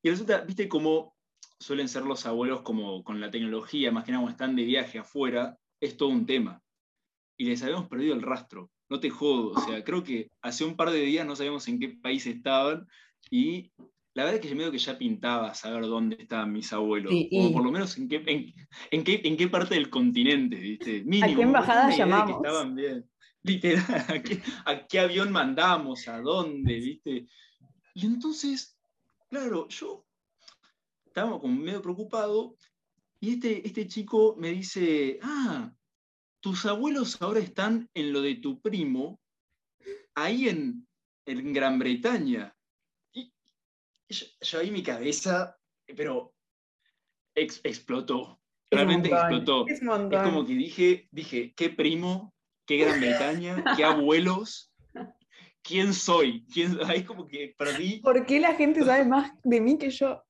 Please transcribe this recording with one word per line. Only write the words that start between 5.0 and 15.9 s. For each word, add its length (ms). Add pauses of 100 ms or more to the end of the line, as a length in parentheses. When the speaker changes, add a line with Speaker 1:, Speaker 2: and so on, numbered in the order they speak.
Speaker 1:
es 160
todo 140
un 160
tema? 360 (760)
Y 80
les 160
habíamos 260
perdido 260
el 80
rastro, 480 (180)
no 120
te 100
jodo, 400
o 80
sea, 260
creo 200
que 260 (120)
hace 220
un 120
par 140
de 100
días 260
no 100
sabíamos 320
en 120
qué 100
país 360
estaban 600 (440)
y 420 (420)
la 100
verdad 180
es 60
que 60
medio 180
que 60
ya 180
pintaba 580
saber 300
dónde 340